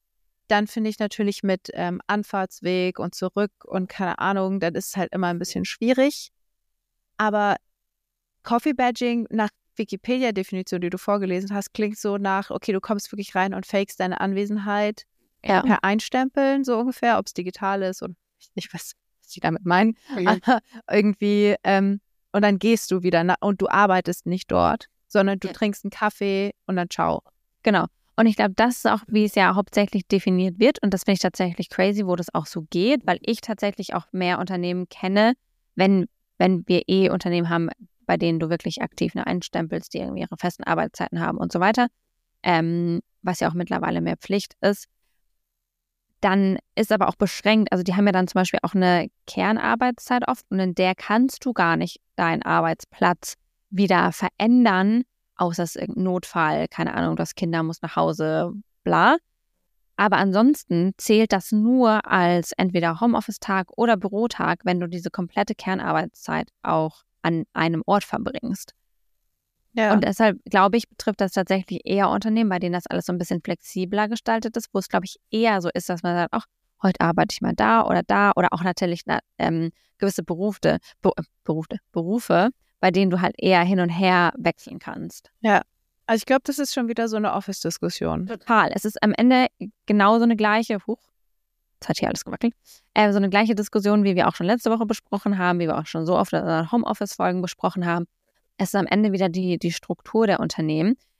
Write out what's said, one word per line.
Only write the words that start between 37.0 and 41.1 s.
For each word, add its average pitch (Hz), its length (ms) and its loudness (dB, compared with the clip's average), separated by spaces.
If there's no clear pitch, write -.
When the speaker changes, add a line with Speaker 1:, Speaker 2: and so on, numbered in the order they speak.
Speaker 2:
Unternehmen 170 400 -2
haben, 165 180 0
bei 175 100 2
denen 165 240 0
du 160 80 -2
wirklich 165 320 -4
aktiv, 170 340 -4
ne, - 120 -6
einstempelst, 170 640 -6
die - 60 -10
irgendwie - 240 -8
ihre 170 160 -12
festen - 260 -6
Arbeitszeiten 165 560 -2